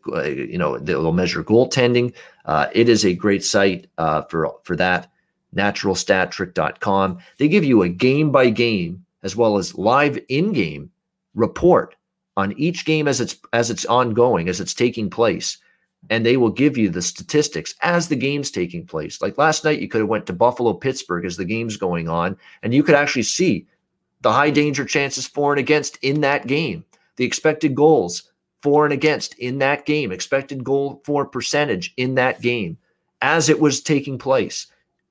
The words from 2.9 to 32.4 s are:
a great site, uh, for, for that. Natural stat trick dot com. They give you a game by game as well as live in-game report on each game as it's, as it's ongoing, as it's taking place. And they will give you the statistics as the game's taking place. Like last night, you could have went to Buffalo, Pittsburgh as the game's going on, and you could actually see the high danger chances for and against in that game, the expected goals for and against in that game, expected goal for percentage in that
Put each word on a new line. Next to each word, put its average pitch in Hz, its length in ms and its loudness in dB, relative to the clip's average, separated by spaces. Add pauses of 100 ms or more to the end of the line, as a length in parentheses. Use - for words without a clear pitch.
a 90 100 4
great 98 280 0
site, 98 460 0 (100)
uh, 78 240 0
for, 80 260 -2 (140)
for 87 140 -6
that. 90 340 0 (420)
Natural 98 420 -2
stat 92 360 0
trick 90 240 -8
dot 78 260 -4
com. 95 380 0 (200)
They 147 100 2
give 180 160 4
you 117 180 4
a 90 60 2
game 131 420 2
by 127 200 4
game 104 540 -2 (180)
as 98 140 -8
well 110 220 4
as 90 180 -6
live 120 420 2 (100)
in-game 131 600 -2 (440)
report 117 600 2 (420)
on 98 220 -2
each 175 260 -2
game 156 220 0
as 127 140 0
it's, - 160 -4 (160)
as 117 180 2
it's 101 160 -6
ongoing, 117 600 2
as 90 120 -4
it's 87 140 -6
taking 117 360 -2
place. 104 480 -2 (520)
And 113 160 0
they 135 100 4
will 117 140 4
give 131 260 0
you 107 120 2
the 85 140 -4
statistics - 800 -4
as 170 260 0
the 147 80 0
game's 139 340 -4
taking 87 340 -6
place. 80 380 -10
Like 101 160 -6
last 156 260 0
night, 151 160 0
you 98 80 -8
could 113 120 -2
have 104 80 0
went 104 180 -2
to 98 60 -6
Buffalo, 117 400 2
Pittsburgh 90 520 -4
as 87 120 -6
the 92 80 -6
game's 110 320 -6
going 85 320 -4
on, 87 280 -2 (260)
and 117 120 -2
you 147 80 4
could 151 140 4
actually 139 260 0
see 131 440 -2 (560)
the 110 100 4
high 143 180 2
danger 143 340 0
chances 139 420 -4
for 143 260 -2
and 143 80 0
against 143 420 0
in 139 200 0
that 143 260 0
game, 131 360 -2 (320)
the 123 80 -2
expected 151 520 0
goals 135 560 2 (300)
for 147 220 4
and 143 80 0
against 143 460 -2
in 127 200 -6
that 143 280 0
game, 151 240 -2
expected 135 540 -6
goal 139 400 -2
for 143 200 -2
percentage 147 720 -2
in 127 200 -2
that 127 240 0